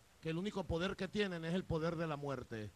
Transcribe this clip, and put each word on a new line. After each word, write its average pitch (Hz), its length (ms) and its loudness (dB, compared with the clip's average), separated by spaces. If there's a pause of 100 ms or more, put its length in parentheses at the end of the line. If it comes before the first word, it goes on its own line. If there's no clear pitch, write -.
(200)
que 160 100 -2
el 165 80 0
único 190 280 -2
poder 170 300 2
que 185 120 -2
tienen 185 360 2
es 165 100 2
el 185 100 2
poder 165 320 2
de 165 100 0
la 156 100 0
muerte, 123 600 -4